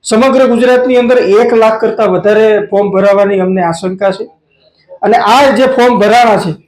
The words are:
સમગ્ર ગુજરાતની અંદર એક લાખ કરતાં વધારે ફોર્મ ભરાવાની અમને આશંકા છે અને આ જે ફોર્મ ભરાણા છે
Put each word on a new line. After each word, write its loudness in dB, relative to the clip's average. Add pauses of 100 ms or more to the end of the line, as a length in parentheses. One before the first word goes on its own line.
સમગ્ર 0
ગુજરાતની 0
અંદર 2
એક 0
લાખ 0
કરતાં -2
વધારે 0
ફોર્મ -2
ભરાવાની 0
અમને -2
આશંકા -4
છે -10 (720)
અને 0
આ 2
જે 0
ફોર્મ 0
ભરાણા 2
છે -6 (120)